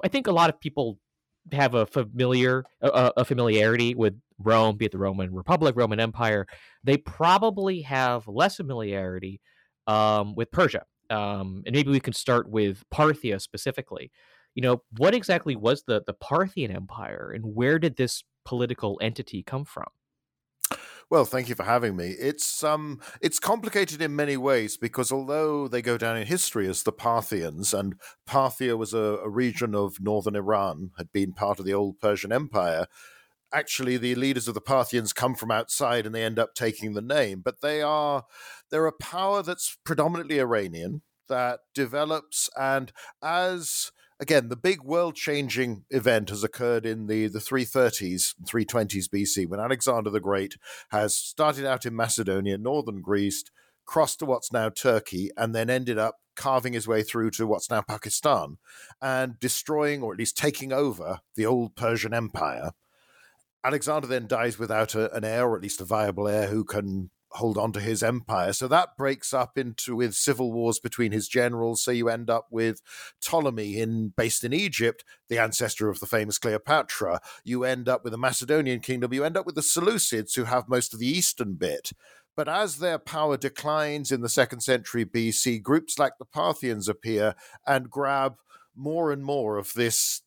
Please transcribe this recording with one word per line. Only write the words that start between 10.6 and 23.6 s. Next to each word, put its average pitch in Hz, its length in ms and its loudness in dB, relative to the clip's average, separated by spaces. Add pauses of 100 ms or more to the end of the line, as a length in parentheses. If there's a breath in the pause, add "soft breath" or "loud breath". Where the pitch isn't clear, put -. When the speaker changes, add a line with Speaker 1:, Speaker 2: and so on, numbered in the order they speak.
Speaker 1:
Um, 101 540 -4
and 120 100 -2
maybe 139 140 2
we 139 100 4
can 120 140 -4
start 120 340 2
with 104 360 0 (100)
Parthia 143 480 2
specifically. - 720 -8 (420 soft breath)
You - 80 -6
know, 123 220 2 (140)
what 180 180 6
exactly 170 400 0
was 113 260 2
the, 107 240 0
the 98 80 -6
Parthian 160 560 -2
Empire, 95 640 -10
and 110 220 -8
where 139 240 4
did 156 180 0
this - 260 -2 (220)
political 120 560 -2
entity 107 400 -4
come 139 240 -8
from? - 220 -12 (1200 loud breath)
Speaker 2:
Well, 151 160 6
thank 123 240 -2
you 123 60 -4
for - 80 -4
having 117 320 2
me. 87 140 -4
It's, 131 540 -4
um, 151 380 -2 (220 loud breath)
it's 160 160 0
complicated 196 640 -2